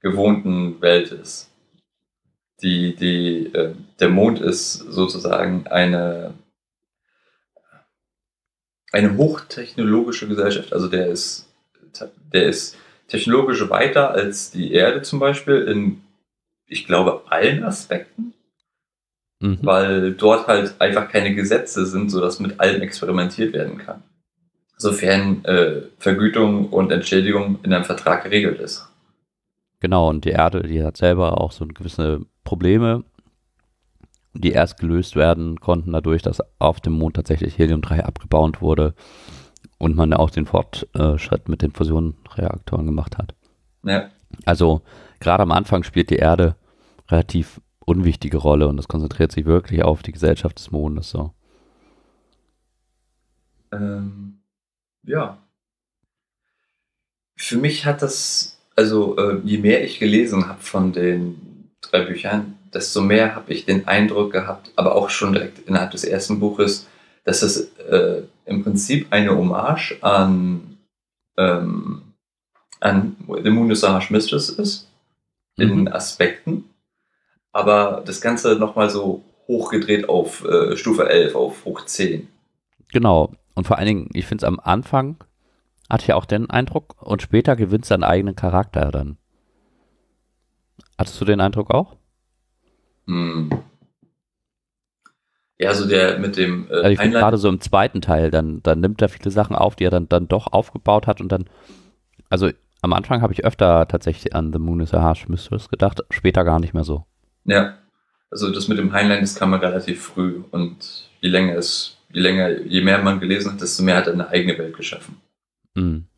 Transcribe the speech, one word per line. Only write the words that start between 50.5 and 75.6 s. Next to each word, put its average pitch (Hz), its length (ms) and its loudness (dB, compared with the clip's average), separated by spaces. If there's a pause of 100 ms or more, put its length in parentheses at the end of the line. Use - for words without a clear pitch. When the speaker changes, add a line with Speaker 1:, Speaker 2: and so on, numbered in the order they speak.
Speaker 2:
des - 120 -16
Mondes, 76 400 -6
so. 78 240 -6 (2500)
Speaker 1:
Ähm, 101 680 -10 (640)
ja. 120 340 -4 (2000)
Für - 220 -4
mich 147 260 -2
hat 147 160 -2
das, - 580 -6 (160)
also, 107 440 2
äh, 98 260 0
je 101 140 -2
mehr 107 260 2
ich - 140 -10
gelesen 107 500 2
hab - 140 -14
von 92 320 -2
den 87 720 -4 (140)
drei 90 240 0
Büchern, 101 520 -6 (140)
desto 98 300 -2
mehr 107 340 4
hab - 140 -14
ich - 160 -8
den 95 200 0
Eindruck 101 460 0
gehabt, 95 440 -6
aber 90 180 2
auch - 160 2
schon 98 240 -2
direkt - 240 -4 (100)
innerhalb 92 220 -2
des 90 140 -10
ersten 98 360 -4
Buches, 104 480 -2 (360)
dass - 180 -2
es, 87 260 -2 (120)
äh, 87 420 0 (240)
im 98 180 -4
Prinzip 127 460 -2
eine 101 260 2
Hommage 90 640 -2
an, 92 760 0 (580)
ähm, 87 800 -4 (640)
an 98 360 0 (260)
The 107 80 2
Moon 113 200 2
is 104 140 0
a 98 80 4
Harsh 95 180 -2
Mistress 110 380 0
ist, - 400 -6 (720)
in 101 240 4